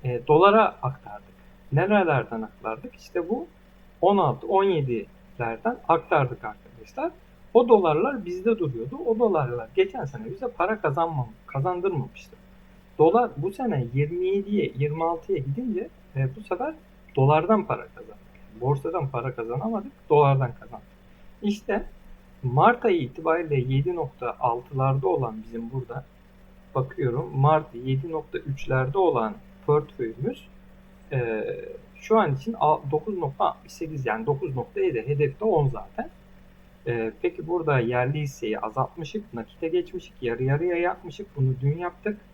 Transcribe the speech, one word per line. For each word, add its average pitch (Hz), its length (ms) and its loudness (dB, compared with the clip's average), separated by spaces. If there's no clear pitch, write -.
e, 123 240 -2
dolara 196 360 8
aktardık. - 520 -8
Nerelerden 156 680 2
aktardık? 110 520 -10
İşte - 340 -6
bu 277 180 -2
on 196 180 6
altı, 143 280 0
on 196 180 4
yedilerden 127 1120 -2
aktardık 139 560 2
arkadaşlar. - 680 -10
O 240 140 6
dolarlar 202 560 4
bizde 185 340 0
duruyordu. 131 380 -4
O 226 120 2
dolarlar 135 560 0
geçen 190 300 2
sene 214 200 -10
bize 226 240 -8
para 214 320 0
kazanmam-, 143 520 0
kazandırmamıştı. 180 920 -4
Dolar 226 380 6
bu 170 160 -4
sene 185 420 -2
yirmi 165 320 0
yediye, 202 520 0
yirmi 151 260 0
altıya 170 340 -2
gidince, 180 500 -4
e, 131 200 0
bu 214 40 -16
sefer 247 340 -4
dolardan 156 480 4
para 107 300 -6
kazandık. - 220 -18
Borsadan 143 480 -2
para 131 260 -4
kazanamadık, 156 580 -6
dolardan 139 400 6
kazandık. - 280 -18
İşte 202 420 -2
Mart 160 420 4
ayı 180 160 4
itibariyle 147 760 0
yedi 170 220 0
nokta 135 440 -6
altılarda 135 680 0
olan 120 340 -2
bizim 117 300 -10
burada, 131 320 -8
bakıyorum, 135 600 -2
Mart 151 400 4
yedi 131 380 -4
nokta 156 260 -8
üçlerde 135 600 -2
olan 120 360 0
portföyümüz, 147 840 -2
e, 117 320 -2
şu - 240 0
an 160 160 2
için 175 180 -6
al-, 156 280 2
dokuz 180 280 -4
nokta 160 260 -2
altmış - 280 -4
sekiz, 156 340 -8
yani 110 200 -2
dokuz 143 300 -2
nokta 123 240 -6
yedi, 113 280 0
hedefte 143 360 0
on 160 240 2
zaten. 113 420 -8
E, 113 260 -2
peki 170 260 -4
burada 156 320 2
yerli 123 400 0
hisseyi 120 380 -4
azaltmışık, 143 760 -6
nakite 120 340 -8
geçmişik, 175 540 -4
yarı 120 200 -2
yarıya 160 340 0
yapmışık. 175 600 -4
Bunu 131 240 0
dün 143 180 0
yaptık. 175 400 -6